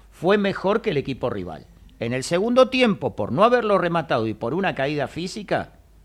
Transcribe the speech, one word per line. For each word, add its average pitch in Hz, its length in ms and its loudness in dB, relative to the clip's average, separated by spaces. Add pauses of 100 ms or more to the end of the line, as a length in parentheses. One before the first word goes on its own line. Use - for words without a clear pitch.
(100)
fue 190 280 2
mejor 202 440 0
que 220 80 -2
el 156 80 0
equipo 131 320 -4
rival. 87 360 -10 (340)
En 117 120 -4
el 127 120 -4
segundo 240 440 4
tiempo, 220 480 2
por 98 160 -2
no 160 120 4
haberlo 226 340 4
rematado 165 480 0
y 110 80 -2
por 117 180 -4
una 175 220 -2
caída 139 340 -2
física, 175 680 -6 (300)